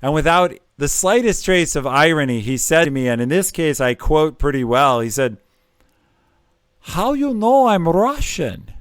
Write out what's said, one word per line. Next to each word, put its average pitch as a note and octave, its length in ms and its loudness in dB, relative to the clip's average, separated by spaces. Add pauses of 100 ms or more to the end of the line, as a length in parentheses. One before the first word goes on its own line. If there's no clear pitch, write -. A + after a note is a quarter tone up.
And C3+ 100 -2
without E3 400 2 (240)
the C#3+ 120 -4
slightest G#3+ 560 0
trace F3+ 300 0
of C#3 120 -4
irony, C#3 540 2
he A#2+ 160 -4
said D#3+ 280 2
to D3+ 60 0
me, C3 180 -2
and A#2 120 -2
in A#2+ 80 -2
this F3+ 220 0
case D3+ 300 -4
I B2+ 140 0
quote D3+ 440 0
pretty C3+ 260 0
well, B2 360 2
he A#2 100 -4
said, A2+ 280 -2 (1400)
How G#3 320 -4
you C#4 220 -2
know A#3+ 340 2
I'm F#3 200 2
Russian? F3+ 840 -2 (100)